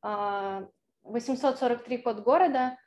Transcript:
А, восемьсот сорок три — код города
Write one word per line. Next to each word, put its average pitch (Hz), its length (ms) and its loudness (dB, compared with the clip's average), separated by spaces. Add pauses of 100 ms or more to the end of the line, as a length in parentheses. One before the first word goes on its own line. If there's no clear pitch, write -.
А, 392 640 -4 (340)
восемьсот 262 560 -2
сорок 240 260 0
три — 247 140 -6
код 220 220 -4
города 254 560 4 (100)